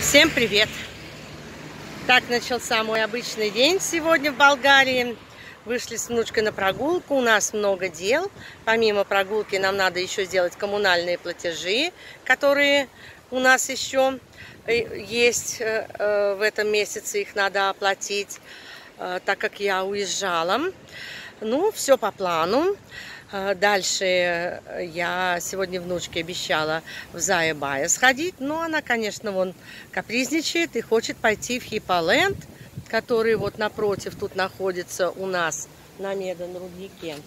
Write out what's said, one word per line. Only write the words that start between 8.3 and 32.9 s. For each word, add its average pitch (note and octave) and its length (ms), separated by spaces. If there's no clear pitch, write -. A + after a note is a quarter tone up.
Помимо A3 380
прогулки G3 520
нам F#3+ 220
надо F3+ 220
ещё F#3 240
сделать F3+ 320
коммунальные F#3 600
платежи, F3 760
которые C#4+ 640
у B3 80
нас C4 320
ещё, C4 480
э, A3+ 380
есть, A#3 580
э, A3 260
э, G3+ 360
в G3 80
этом G#3+ 260
месяце, G#3 540
их - 120
надо G3 360
оплатить, G3 680
э, F#3 260
так G3 140
как - 200
я G3 260
уезжала. F#3+ 760
Ну, C#4+ 320
всё - 240
по G3+ 160
плану. G3 640
Э, G3 240
дальше, G3+ 480
э, F3 800
я F3 460
сегодня F#3 400
внучке F3 400
обещала D#3+ 600
в E3+ 60
Зая E3 340
Бая C#3 360
сходить, C4 500
но D4+ 240
она, D#4+ 180
конечно, A3 520
вон F#3 220
капризничает C4 840
и A3+ 40
хочет A3+ 360
пойти A#3 420
в A#3+ 60
Хипполенд, G#3+ 720
который A3+ 460